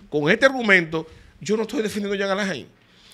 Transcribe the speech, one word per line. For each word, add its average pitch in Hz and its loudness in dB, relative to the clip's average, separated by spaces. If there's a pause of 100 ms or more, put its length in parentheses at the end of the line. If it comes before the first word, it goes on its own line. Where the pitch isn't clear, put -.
con 147 0
este 226 2
argumento, 190 2 (320)
yo 196 -2
no 226 -2
estoy - -6
defendiendo 202 -4
a 196 -4
Jean 196 0
Alain. 180 -2 (460)